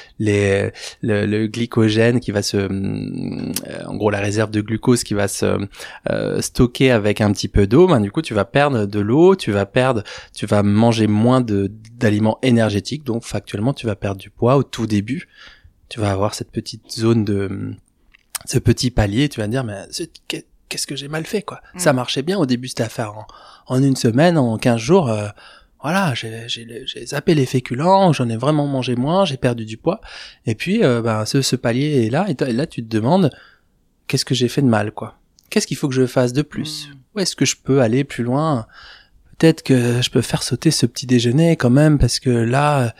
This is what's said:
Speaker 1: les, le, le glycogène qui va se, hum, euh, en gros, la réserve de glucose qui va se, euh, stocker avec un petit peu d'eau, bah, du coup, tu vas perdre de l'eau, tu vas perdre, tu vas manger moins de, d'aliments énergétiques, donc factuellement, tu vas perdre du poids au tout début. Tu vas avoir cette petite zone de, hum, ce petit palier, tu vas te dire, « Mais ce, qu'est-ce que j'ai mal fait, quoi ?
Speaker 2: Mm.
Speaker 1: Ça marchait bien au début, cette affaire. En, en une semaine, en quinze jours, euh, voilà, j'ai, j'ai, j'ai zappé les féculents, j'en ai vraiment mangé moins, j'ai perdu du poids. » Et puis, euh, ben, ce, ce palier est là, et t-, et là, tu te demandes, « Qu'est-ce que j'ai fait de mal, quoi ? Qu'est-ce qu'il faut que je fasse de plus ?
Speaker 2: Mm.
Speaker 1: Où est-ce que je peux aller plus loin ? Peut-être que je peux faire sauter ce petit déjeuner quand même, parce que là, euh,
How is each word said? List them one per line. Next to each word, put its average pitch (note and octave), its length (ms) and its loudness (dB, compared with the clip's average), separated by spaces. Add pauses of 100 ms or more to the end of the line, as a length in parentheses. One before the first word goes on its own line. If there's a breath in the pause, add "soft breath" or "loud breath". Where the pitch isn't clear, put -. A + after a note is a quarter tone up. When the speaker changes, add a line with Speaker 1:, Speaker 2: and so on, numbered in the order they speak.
(180 loud breath)
Speaker 1:
les, G2+ 540 2 (280 loud breath)
le, G#2 240 0
le G#2+ 220 0
glycogène A2+ 720 2
qui - 100 -6
va G#2 120 0
se, - 160 -2
hum, G2 920 -4 (140)
euh, E2 200 -12
en F#2 100 -8
gros, G#2 140 2
la G2+ 80 -2
réserve G#2 320 -2
de G#2+ 100 0
glucose A2 440 0
qui - 100 -4
va G2+ 120 0
se, G2 400 -2 (440 loud breath)
euh, C#2+ 320 -2
stocker B2+ 480 2
avec G#2 320 2
un G#2 100 4
petit - 160 -4
peu G#2 180 2
d'eau, C#3 200 6
bah, E3 120 4
du G2+ 120 0
coup, D#3 120 -4
tu - 120 -8
vas G2+ 100 2
perdre C#3 400 0
de G2+ 160 -4
l'eau, D#3 360 6
tu D3 160 -4
vas G2 120 2
perdre, B2+ 380 0 (320 loud breath)
tu - 100 -8
vas G#2 180 2
manger G#2+ 440 4
moins A2+ 340 4
de, G2+ 320 0 (220)
d'aliments G#2+ 480 2
énergétiques, A#2 640 0
donc A#2 200 -4
factuellement, G#2+ 480 -4
tu C3 140 -8
vas G#2 100 -2
perdre G2 240 -6
du - 80 -20
poids A#2+ 280 2
au C3+ 80 2
tout A#2 220 -6
début. A2 420 -2 (600 soft breath)
Tu - 120 -12
vas G#2 100 0
avoir G2 240 -2
cette - 160 -12
petite - 420 -12
zone A2+ 320 2
de, G2+ 220 -2
hum, G2+ 300 -8 (680)
ce - 140 -2
petit A#2+ 320 2
palier, A2 380 0
tu C#3 120 -8
vas G#2+ 60 -4
te G#2 40 -4
dire, « B2+ 140 -4
Mais G2 260 -12
ce, - 140 -8 (640)
qu'est-ce - 180 -8
que D3 80 -10
j'ai C#3 140 -12
mal D#3 180 -6
fait, G3+ 160 -4
quoi ? D#3 180 -14 (140 soft breath)
Speaker 2:
Mm. F#3 40 -14
Speaker 1:
Ça F3 140 2
marchait B2+ 300 -2
bien F#3 160 -2
au D#3 80 2
début, B2+ 220 -2
cette - 140 -6
affaire. G#2+ 340 -6
En, G#2+ 100 -18 (400 loud breath)
en C3 160 0
une C#3 140 4
semaine, D3+ 420 2
en A#2 200 0
quinze A#2 200 0
jours, C#3+ 320 2
euh, G#2+ 160 -4 (560 soft breath)
voilà, E3 320 -2
j'ai, A2+ 320 -10
j'ai, A#2 400 -12
j'ai - 200 -12
zappé D3 280 0
les C#3 120 2
féculents, E3 640 2
j'en B2+ 160 0
ai A2+ 80 -4
vraiment C#3+ 300 0
mangé B2+ 280 -4
moins, D3+ 300 0
j'ai C#3+ 140 -4
perdu A#2+ 260 -2
du A2 120 -10
poids. » F3 240 -4 (460 loud breath)
Et A2+ 80 -2
puis, G3+ 300 0
euh, B2 180 2
ben, A2 220 0
ce, C#3 180 0
ce C3 140 0
palier B2+ 500 0
est G#2+ 40 -2
là, D#3+ 180 0
et E3 80 -2
t-, C#3+ 120 -2
et B2 40 -2
là, C3 140 -2
tu - 180 -12
te A2 40 -16
demandes, « B2 420 2 (760 soft breath)
Qu'est-ce - 180 -2
que - 120 -2
j'ai A#2+ 120 0
fait C#3+ 140 -2
de C#3 60 4
mal, G#2 240 0
quoi ? - 240 -14 (340)
Qu'est-ce - 160 0
qu'il - 100 -6
faut D#3 120 -4
que B2+ 60 -4
je C3 120 4
fasse B2 260 0
de C3+ 100 0
plus ? D3+ 460 -10
Speaker 2:
Mm. C#3+ 60 -20 (220)
Speaker 1:
Où G#3 40 -6
est-ce - 140 -2
que C#3 120 0
je - 100 -4
peux C3+ 240 0
aller B2 240 2
plus - 180 -8
loin ? C3 440 -2 (720 loud breath)
Peut-être D#3+ 260 4
que A#2+ 360 2
je A#2+ 100 -2
peux B2 120 2
faire - 220 -4
sauter - 260 0
ce C#3+ 160 0
petit - 200 -8
déjeuner B2+ 500 4
quand B2+ 140 2
même, D3 280 6
parce - 220 2
que C3 100 -2
là, C3 500 2
euh, A#2+ 80 0 (100)